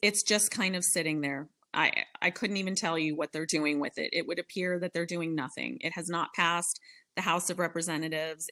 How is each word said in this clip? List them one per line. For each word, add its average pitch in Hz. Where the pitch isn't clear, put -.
it's 208
just 208
kind 185
of 180
sitting 156
there. 139
I, -
I 180
couldn't 202
even 190
tell 165
you 156
what 151
they're 160
doing 151
with 143
it. 156
It 165
would 175
appear 180
that 180
they're 170
doing 170
nothing. 131
It 165
has 175
not 170
passed 170
the 185
House 175
of 180
Representatives. 160